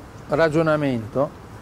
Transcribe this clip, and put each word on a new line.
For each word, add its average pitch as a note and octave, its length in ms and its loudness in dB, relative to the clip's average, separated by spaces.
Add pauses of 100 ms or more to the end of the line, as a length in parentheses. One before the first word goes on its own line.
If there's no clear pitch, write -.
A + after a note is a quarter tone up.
(280)
ragionamento D3 1000 2 (320)